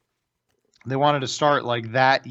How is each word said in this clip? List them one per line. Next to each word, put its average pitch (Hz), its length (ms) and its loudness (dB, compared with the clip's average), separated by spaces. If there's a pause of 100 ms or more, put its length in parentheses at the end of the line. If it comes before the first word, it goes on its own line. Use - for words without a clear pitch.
(840)
They 131 100 -6
wanted 143 240 2
to 127 80 -6
start, 143 380 0
like, 120 260 -4
that, 131 400 2